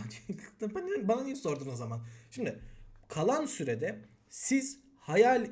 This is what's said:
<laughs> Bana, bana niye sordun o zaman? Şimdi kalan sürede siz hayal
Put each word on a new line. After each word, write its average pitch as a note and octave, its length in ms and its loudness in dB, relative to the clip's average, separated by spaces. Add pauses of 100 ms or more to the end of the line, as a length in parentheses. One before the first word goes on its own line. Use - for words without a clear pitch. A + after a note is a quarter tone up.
(340)
<laughs> - 260 -16
Bana, F4 480 -2
bana A#3+ 140 2
niye C4+ 140 -6
sordun C3+ 360 -4
o A#2+ 40 -6
zaman? A#2 300 -6 (240)
Şimdi G3+ 280 -6 (500)
kalan B3+ 380 2
sürede C#3+ 520 -2 (300)
siz - 500 0 (180)
hayal A3+ 560 6